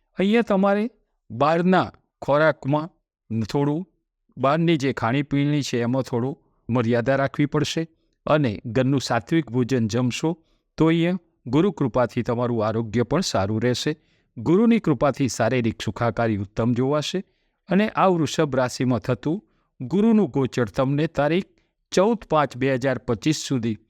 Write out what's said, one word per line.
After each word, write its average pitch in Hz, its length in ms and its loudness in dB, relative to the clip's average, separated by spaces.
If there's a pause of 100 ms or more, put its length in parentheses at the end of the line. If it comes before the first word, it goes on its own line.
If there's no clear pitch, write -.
(180)
અહીંયા 214 320 2
તમારે 202 360 2 (440)
બહારના 160 580 2 (340)
ખોરાકમાં 147 680 0 (560)
થોડું, 147 360 -2 (560)
બહારની 156 400 2
જે 131 160 -2
ખાણીપીણી 143 680 -2
છે 123 160 -4
એમાં 123 240 -2
થોડું 127 320 -4 (340)
મર્યાદા 117 460 2
રાખવી 135 300 -2
પડશે 151 380 -4 (420)
અને 139 260 2 (140)
ઘરનું 127 360 0
સાત્વિક 139 500 -2
ભોજન 120 360 0
જમશો 127 440 -2 (460)
તો 156 100 2
અહીંયા 170 340 0 (240)
ગુરુ 156 260 2
કૃપાથી 123 520 -2
તમારું 120 420 -2
આરોગ્ય 113 380 -2
પણ 151 180 0
સારું 107 400 -2
રહેશે. 123 320 -2 (440)
ગુરુની 202 420 4
કૃપાથી 139 500 0
શારીરિક 113 520 0
સુખાકારી 113 560 -2
ઉત્તમ 113 360 -2
જોવાશે 139 460 -2 (500)
અને 196 200 4
આ 180 200 2
વૃષભ 156 460 0
રાશિમાં 123 440 0
થતું 147 380 -2 (420)
ગુરુનું 190 520 2
ગોચર 127 380 0
તમને 143 380 0
તારીખ 151 420 0 (420)
ચૌદ 202 280 2 (100)
પાંચ 147 280 2
બે 131 140 0
હજાર 127 280 0
પચીસ 135 440 -2
સુધી 117 340 -2 (120)